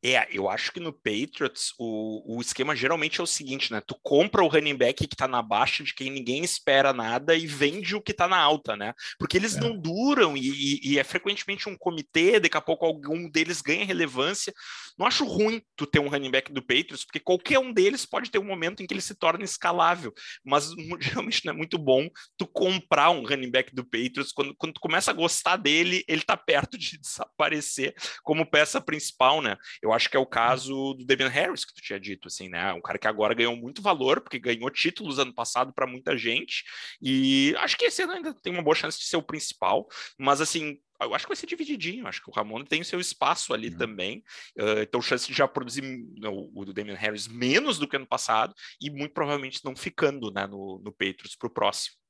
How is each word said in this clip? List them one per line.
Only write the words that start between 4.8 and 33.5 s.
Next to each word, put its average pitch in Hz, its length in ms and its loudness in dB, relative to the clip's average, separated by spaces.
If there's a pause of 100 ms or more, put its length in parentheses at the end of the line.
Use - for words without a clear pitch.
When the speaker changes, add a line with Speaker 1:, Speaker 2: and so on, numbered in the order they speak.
Speaker 1:
que - 100 -10
tá 135 120 0
na 123 160 0
baixa 113 400 2
de 135 100 -6
quem 135 160 -8
ninguém 135 340 -4
espera 139 480 4
nada 127 440 2
e 160 100 0
vende 156 500 0
o 208 60 -4
que - 100 -6
tá 180 160 2
na 185 120 4
alta, 151 360 4
né? 104 200 -6 (240)
Porque - 180 0
eles 208 200 2
Speaker 2:
É. - 20 -4
Speaker 1:
não 233 180 -2
duram 185 580 2
e, 139 40 -4 (100)
e, 139 440 0
e 143 40 4
é 135 60 2
frequentemente 196 680 -4
um 185 80 -10
comitê, 170 640 4
daqui 160 180 2
a 151 40 0
pouco 160 220 0
algum 160 460 -2
deles 160 320 0
ganha 180 240 0
relevância. 170 680 -2 (460)
Não 190 80 0
acho 254 180 2
ruim 214 380 0 (140)
tu 151 100 -4
ter 151 140 2
um 143 100 0
running 139 220 -2
back 135 200 0
do 135 120 -4
Patriots, 139 420 0
porque - 140 -8
qualquer 185 400 2
um 254 120 -2
deles 208 320 4
pode 254 280 -4
ter 214 80 2
um 196 40 -4
momento 190 380 -4
em 185 60 -10
que - 80 -4
ele 190 60 -4
se - 120 -8
torna 170 300 2
escalável, 175 680 0 (320)
mas 147 320 2
mu-, 170 220 -8
<laughs> 147 320 -4
geralmente - 160 -2
não 160 80 -4
é - 20 -4
muito 160 220 -4
bom 139 320 4 (260)
tu 175 120 -4
comprar 175 640 4
um 143 120 0
running 127 280 -2
back 131 240 2
do 127 80 -4
Patriots. 123 480 -2
Quando, 139 240 -4
quando 160 180 -6
tu - 80 -14
começa 160 300 2
a - 20 2
gostar 170 440 2
dele, 175 500 2
ele 156 160 0
tá - 120 2
perto 147 400 0
de 170 220 -8
desaparecer 147 960 -2 (300)
como 156 260 0
peça 151 320 4
principal, 151 640 2
né? 104 120 0 (240)
Eu 110 160 4
acho - 140 2
que - 60 -2
é 139 40 6
o 131 60 2
caso 131 680 0
do 131 100 -12
Damian 135 240 4
Harris, 143 380 0
que - 80 -20
tu - 80 -20
tinha 98 180 -8
dito, 95 300 -12
assim, 95 180 -10
né? 90 240 -2
Um 85 80 -6
cara - 180 -6
que 107 100 0
agora 107 260 2
ganhou 120 240 2